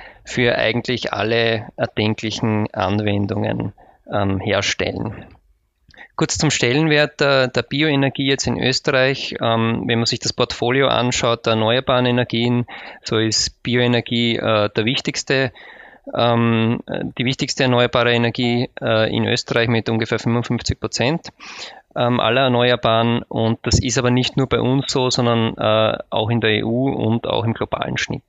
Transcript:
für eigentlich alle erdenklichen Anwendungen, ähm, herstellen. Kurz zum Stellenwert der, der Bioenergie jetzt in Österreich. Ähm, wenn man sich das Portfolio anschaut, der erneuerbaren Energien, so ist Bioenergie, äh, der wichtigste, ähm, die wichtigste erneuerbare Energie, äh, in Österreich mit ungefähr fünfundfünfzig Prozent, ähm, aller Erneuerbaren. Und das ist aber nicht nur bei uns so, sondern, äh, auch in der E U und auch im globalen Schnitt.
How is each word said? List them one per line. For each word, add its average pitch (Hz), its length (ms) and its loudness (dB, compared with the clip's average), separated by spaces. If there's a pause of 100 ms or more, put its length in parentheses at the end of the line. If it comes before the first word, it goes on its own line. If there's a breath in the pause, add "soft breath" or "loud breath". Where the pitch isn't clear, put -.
(240 loud breath)
für - 320 0
eigentlich 113 580 -2
alle 113 600 0
erdenklichen 107 1000 -2
Anwendungen, 104 1000 -2 (400 loud breath)
ähm, 98 260 0
herstellen. - 840 -4 (880 loud breath)
Kurz - 220 -2
zum 156 120 2
Stellenwert 147 720 2
der, 135 300 2
der 123 120 -2
Bioenergie 139 640 0
jetzt 135 200 0
in 117 100 -2
Österreich. 131 840 0
Ähm, 113 440 0
wenn 117 140 2
man 117 80 2
sich 120 120 0
das - 140 -4
Portfolio 127 540 0
anschaut, 120 580 0
der 113 80 2
erneuerbaren 123 520 2
Energien, 120 600 0 (380 loud breath)
so 113 140 -2
ist - 460 -2
Bioenergie, 120 720 0
äh, 107 320 2
der 107 160 -2
wichtigste, 135 640 -2 (640 loud breath)
ähm, 117 640 2 (380)
die 120 80 -2
wichtigste 135 380 -2
erneuerbare 120 500 4
Energie, 120 560 0 (120)
äh, 110 340 0
in 113 100 0
Österreich 117 420 0
mit 113 220 0
ungefähr 113 280 -2
fünfundfünfzig 117 600 -2
Prozent, 131 480 -2 (680 loud breath)
ähm, 123 240 0
aller 123 220 2
Erneuerbaren. 120 800 2
Und 113 400 -2
das - 180 0
ist 127 200 0
aber 123 100 2
nicht 127 280 0
nur 135 100 2
bei 123 120 0
uns 127 320 0
so, 127 200 0
sondern, 117 440 2
äh, 110 440 2 (100)
auch 107 220 0
in 117 100 0
der 110 80 2
E 107 140 2
U 120 260 0
und 113 380 0
auch 113 160 0
im 113 100 0
globalen - 460 -4
Schnitt. - 300 -6